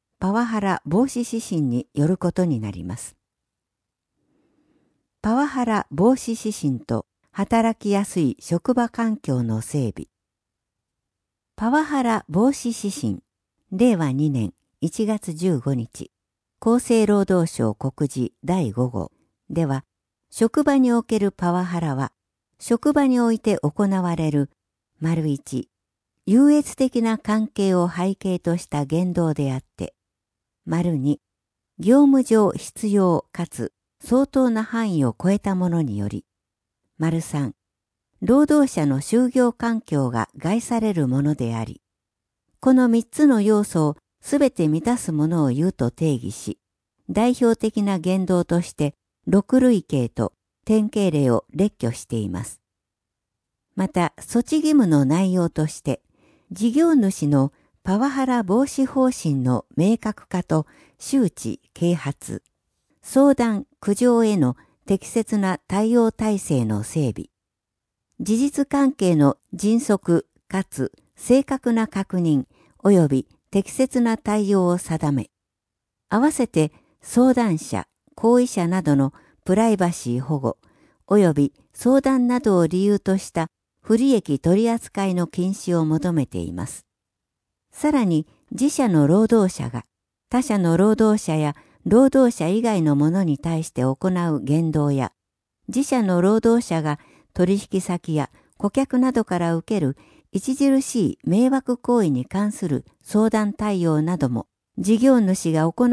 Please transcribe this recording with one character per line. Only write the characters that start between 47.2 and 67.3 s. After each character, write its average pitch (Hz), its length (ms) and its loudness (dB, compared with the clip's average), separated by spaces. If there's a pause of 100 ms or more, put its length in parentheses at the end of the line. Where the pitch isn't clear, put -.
表 226 200 2
的 220 220 -4
な 202 160 -2
言 185 280 -2
動 175 200 0
と 175 160 0
し - 120 -14
て、 147 200 -2 (320)
六 202 340 2
類 247 300 2
型 127 180 0
と - 260 -4 (320)
典 220 280 2
型 196 160 0
例 143 220 2
を 113 200 0
列 208 280 0
挙 120 140 -2
し - 120 -14
て - 100 -8
い 104 140 -4
ま 90 140 -8
す。 - 180 -16 (1120)
ま 185 140 -2
た、 175 300 -2
措 - 200 -4
置 311 180 -2
義 302 100 0
務 294 180 4
の 151 180 4
内 180 300 2
容 170 160 0
と 156 160 -2
し - 160 -10
て、 - 200 -4 (500)
事 208 200 -2
業 320 240 2
主 196 320 2
の 139 240 2 (320)
パ 190 140 -2
ワ 269 120 0
ハ 269 180 -2
ラ 240 160 0
防 208 220 0
止 269 200 -2
方 262 240 0
針 156 260 -2
の 127 300 0 (100)
明 202 220 2
確 - 300 -10
化 180 160 -4
と 156 240 -2 (320)
周 262 300 0
知、 - 300 -8 (140)
啓 175 220 0
発、 135 480 -8 (580)
相 277 320 4
談、 233 320 -2 (160)
苦 208 140 -2
情 240 280 4
へ 214 140 2
の 127 180 2 (300)
適 196 220 -2
切 220 300 -4
な 190 300 -2
対 220 300 0
応 226 140 4
体 214 280 -2
制 127 260 0
の 107 180 -2
整 131 320 -2
備、 - 140 -12 (920)